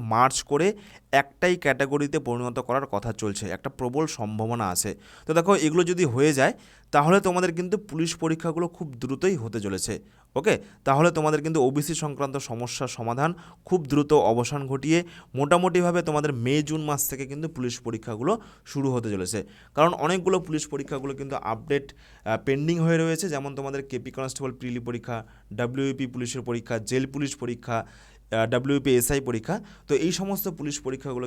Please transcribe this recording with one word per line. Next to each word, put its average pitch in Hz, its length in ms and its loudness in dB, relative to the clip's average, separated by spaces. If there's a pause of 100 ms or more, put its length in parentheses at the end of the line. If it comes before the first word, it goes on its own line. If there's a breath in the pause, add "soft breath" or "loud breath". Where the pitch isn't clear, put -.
(120)
মার্জ 123 240 6 (160)
করে 151 160 4 (540 loud breath)
একটাই 180 420 0
ক্যাটাগরিতে 143 540 0 (100)
পরিণত 123 300 -4 (100)
করার 135 260 0
কথা 101 180 -2 (100)
চলছে, 104 240 -4 (100)
একটা 113 140 -8 (100)
প্রবল 131 260 0 (120)
সম্ভাবনা 110 560 -2
আছে। 98 180 -2 (360 loud breath)
তো - 100 2
দেখো, 170 140 6 (140)
এগুলো 156 160 4 (100)
যদি 180 120 0 (120)
হয়ে 147 240 6
যায় 160 140 6 (420 loud breath)
তাহলে 156 220 8 (100)
তোমাদের 180 300 2
কিন্তু 180 180 -2 (140)
পুলিশ 165 220 -2 (120)
পরীক্ষাগুলো 160 420 -2 (120)
খুব 165 100 -8 (140)
দ্রুতই 139 420 0
হতে 110 220 -6
চলেছে। 95 280 -2 (460 soft breath)
ওকে, 180 140 4 (340 loud breath)
তাহলে 143 300 6
তোমাদের 151 280 2
কিন্তু 160 220 0
ওবিসি 143 360 -2
সংক্রান্ত 139 320 -4 (140)
সমস্যার 120 480 -6
সমাধান 120 320 0 (380 loud breath)
খুব 180 120 2 (120)
দ্রুত 147 200 2 (200)
অবসান 123 300 0 (100)
ঘটিয়ে 147 280 2 (400 loud breath)
মোটামুটিভাবে 175 600 4 (100)
তোমাদের 147 220 2 (140)
মে 131 100 2 (140)
জুন 156 200 -2
মাস 143 120 -2 (100)
থেকে 135 200 -8
কিন্তু 151 240 -6
পুলিশ 123 200 -4 (100)
পরীক্ষাগুলো 117 480 -2 (380 loud breath)
শুরু 139 240 -2
হতে 113 180 -2
চলেছে। 95 260 -4 (380 loud breath)
কারণ 160 140 6 (140)
অনেকগুলো 185 320 2 (100)
পুলিশ 156 160 -4 (100)
পরীক্ষাগুলো 139 460 -6
কিন্তু 135 160 -8 (180)
আপডেট, 139 380 -2
আহ, - 540 -6
পেন্ডিং 143 400 0
হয়ে 165 180 4
রয়েছে, 165 300 0
যেমন 139 260 -6
তোমাদের 139 300 -4
কেপি 127 280 -6
কনস্টেবল 131 420 -6
প্রিলি 123 280 -6
পরীক্ষা, 120 300 -6 (400 soft breath)
ডাব্লিউবিপি 131 560 -2
পুলিশের 123 360 -6
পরীক্ষা, 120 260 -4 (140)
জেল 131 240 0
পুলিশ 143 180 -4 (100)
পরীক্ষা, 123 420 -4
আহ, - 680 -4
ডাব্লিউবিপি 135 460 2
এসআই 135 300 2
পরীক্ষা। 117 260 -4 (320 loud breath)
তো 147 60 0 (120)
এই 175 140 0
সমস্ত 196 260 -4 (140)
পুলিশ 143 160 -4 (100)
পরীক্ষাগুলো 131 420 -6